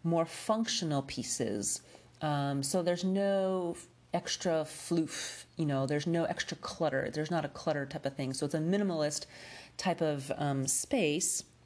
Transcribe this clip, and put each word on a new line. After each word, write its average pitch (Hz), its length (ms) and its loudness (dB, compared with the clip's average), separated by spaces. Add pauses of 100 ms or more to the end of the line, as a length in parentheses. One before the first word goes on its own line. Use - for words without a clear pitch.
more 165 200 4
functional 175 760 0
pieces. 110 800 -2 (380)
Um, 143 420 0
so 175 200 2
there's 175 200 2
no 190 720 2 (380)
extra 170 500 0
floof, - 800 -2 (120)
you 160 100 0
know, 135 200 2
there's 147 200 0
no 170 160 4
extra - 360 -2
clutter. 135 540 0
There's 151 200 -2
not 160 120 2
a 143 40 -4
clutter 143 360 -2
type 135 220 -6
of 135 80 -2
thing. 135 180 -2
So 139 140 0
it's 143 80 0
a 160 60 2
minimalist 165 680 2 (500)
type - 240 0
of, 143 360 0
um, 139 320 2
space. 175 760 2 (240)